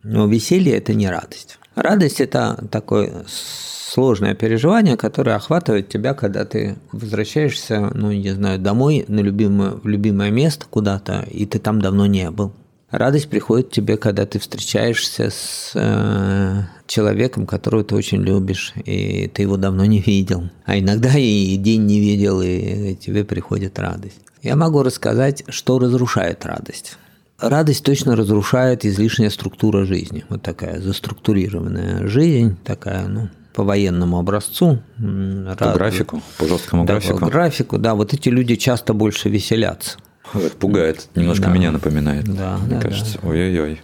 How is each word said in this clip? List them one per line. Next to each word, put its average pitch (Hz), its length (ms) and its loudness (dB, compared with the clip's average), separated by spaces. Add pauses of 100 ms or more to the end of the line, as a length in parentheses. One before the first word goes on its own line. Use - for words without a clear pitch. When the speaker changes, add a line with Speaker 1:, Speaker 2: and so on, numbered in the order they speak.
Speaker 1:
но 110 240 2
веселье — 131 500 4
это 107 160 0
не 104 160 2
радость. - 480 -8 (180)
Радость — 180 460 2
это 113 500 -2
такое - 560 -2
сложное - 1080 -2
переживание, 131 600 4
которое 110 400 0
охватывает 104 540 0
тебя, 120 240 -2
когда 101 320 -2
ты 104 320 -4 (160)
возвращаешься, 107 1000 -2
ну, 104 200 -2
не 98 180 -2
знаю, 95 280 0
домой, 120 500 2
на 107 100 0
любимое, 101 520 2
в 107 140 -12
любимое 101 460 0
место 147 380 0
куда-то, 98 600 -2
и - 160 -4
ты 104 140 -4
там 107 220 0
давно 98 240 4
не 95 260 2
был. 101 220 -4 (360)
Радость 139 400 2
приходит 113 400 0
к - 20 -14
тебе, 107 240 0
когда 101 300 0
ты 101 120 -8
встречаешься 107 920 -2
с, - 460 -10
э, 101 880 0 (260)
человеком, 107 580 0
которого 104 400 -2
ты 104 100 -2
очень 101 260 0
любишь, 95 520 -2 (100)
и 98 500 -4
ты 101 100 -2
его 98 120 0
давно 95 300 0
не 107 160 6
видел. 92 480 0 (160)
А 98 120 0
иногда 113 400 2
и 104 380 2
день 107 300 2
не 104 160 4
видел, 101 400 2
и 95 540 -2
тебе 101 280 -2
приходит 98 560 -4
радость. 95 400 -8 (220)
Я 131 160 0
могу 156 260 2
рассказать, 127 640 0
что - 320 0
разрушает 120 680 0
радость. - 520 -12 (420)
Радость 143 460 2
точно 139 320 4
разрушает 117 680 2
излишняя 104 440 2
структура 101 560 0
жизни. 92 420 -4
Вот 98 140 -6
такая 85 400 -8
заструктурированная 95 1300 -2
жизнь, 117 580 4
такая, 95 420 -6
ну, 101 220 -4 (240)
по - 100 0
военному 90 560 2
образцу. 104 600 0 (180)
М, 98 460 -4 (120)
Speaker 2:
По 113 80 0
Speaker 1:
рад- 107 100 2
Speaker 2:
графику, 92 460 0 (160)
по 82 80 -2
жёсткому 85 400 0
Speaker 1:
Да, 101 100 2
Speaker 2:
графику. 95 240 0
Speaker 1:
по - 100 0
графику, 147 480 0
да. 110 180 0
Вот 104 180 0
эти 139 140 -2
люди 120 300 4
часто 120 360 0
больше 104 360 0
веселятся. 104 680 -2 (360)
Speaker 2:
Это 87 220 -2
пугает. 82 600 0
Немножко 87 300 2
Speaker 1:
Да. 92 60 2
Speaker 2:
меня 90 200 4
напоминает, 76 520 0
Speaker 1:
Да, 95 360 -4
Speaker 2:
мне 113 160 -2
Speaker 1:
да, 120 60 -2
Speaker 2:
кажется. 104 400 -4
Speaker 1:
да. 95 60 -4
Speaker 2:
Ой-ой-ой. 82 560 0